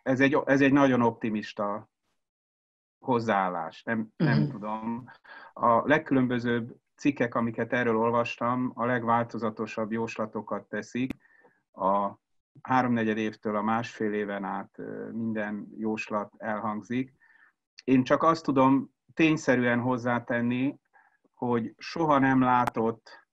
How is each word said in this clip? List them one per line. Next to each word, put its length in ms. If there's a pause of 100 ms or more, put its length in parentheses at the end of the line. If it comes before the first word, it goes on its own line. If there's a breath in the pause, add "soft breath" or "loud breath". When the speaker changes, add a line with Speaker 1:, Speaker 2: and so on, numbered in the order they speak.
Speaker 1:
ez 180
egy, 260
ez 160
egy 100
nagyon 300
optimista 880 (1160)
hozzáállás, 800
nem, 320
nem 260
Speaker 2:
Mhm. 80
Speaker 1:
tudom. 600 (440 loud breath)
A 340
legkülönbözőbb 880 (220)
cikkek, 380
amiket 380
erről 240
olvastam, 800
a 100
legváltozatosabb 1040
jóslatokat 760
teszik. 440 (600 soft breath)
A 460 (440)
háromnegyed 560
évtől 380
a 60
másfél 520
éven 300
át, 340
ö, 340
minden 560 (100)
jóslat 600
elhangzik. 760 (680 soft breath)
Én 200
csak 200
azt 200
tudom 480 (220)
tényszerűen 680
hozzátenni, 960 (580 soft breath)
hogy 440
soha 400
nem 240
látott 920